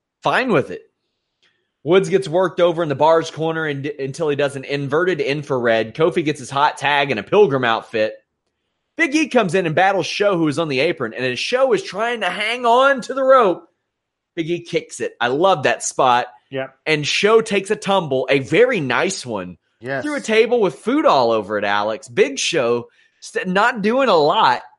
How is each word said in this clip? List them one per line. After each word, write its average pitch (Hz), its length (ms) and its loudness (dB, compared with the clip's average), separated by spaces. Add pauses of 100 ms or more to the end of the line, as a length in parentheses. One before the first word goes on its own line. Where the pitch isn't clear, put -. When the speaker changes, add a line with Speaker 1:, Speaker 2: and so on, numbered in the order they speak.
(220)
Speaker 1:
Fine 214 300 0
with 123 180 0
it. - 120 -12 (1000)
Woods 175 260 2
gets 175 180 0
worked 180 320 0
over 175 220 2
in 165 80 -2
the 139 60 -2
bar's 160 340 2
corner 160 360 -4
and, 139 200 -6
until 147 440 -6
he 147 60 0
does 139 200 -2
an 131 80 -10
inverted 143 580 -2
infrared. 120 720 0
Kofi 165 320 0
gets 147 140 -2
his 120 100 -16
hot 143 280 0
tag 143 340 0
and 110 80 -2
a 98 40 -8
pilgrim 160 400 2
outfit. 110 520 -2 (840)
Big 302 160 0
E 311 140 0
comes 208 260 0
in 185 140 0
and 156 80 -4
battles 185 320 2
Show, 202 300 0
who 165 100 0
is 139 100 -2
on 165 120 -2
the 131 100 -2
apron, 139 340 -2
and 120 120 -6
as 123 120 -2
Show 254 360 0
is 185 100 0
trying 226 380 -6
to 180 80 -2
hang 220 360 -6
on 262 360 4
to - 120 -12
the 269 100 -2
rope, 247 440 4 (680)
Big 165 140 -6
E 170 140 -4
kicks 160 380 -6
it. 107 200 -6
I 120 60 0
love 151 360 2
that 120 200 0
spot. 123 440 2 (220)
Speaker 2:
Yeah. 131 200 -8 (180)
Speaker 1:
And 151 180 0
Show 214 360 2
takes 202 280 -4
a 214 60 0
tumble, 175 560 -2
a 143 80 4
very 202 400 2
nice 143 460 -2
one, 92 320 -8 (220)
Speaker 2:
Yes. 131 240 -8
Speaker 1:
through 294 120 -6
a 262 60 -6
table 220 400 2
with 180 140 0
food 294 300 -2
all 135 260 4
over 107 280 -2
it, 101 60 -2
Alex. 104 420 -2
Big 240 320 0
Show, 120 480 -2 (320)
st-, 160 280 -8
not 208 360 0
doing 247 260 2
a 190 60 4
lot, 151 480 2 (160)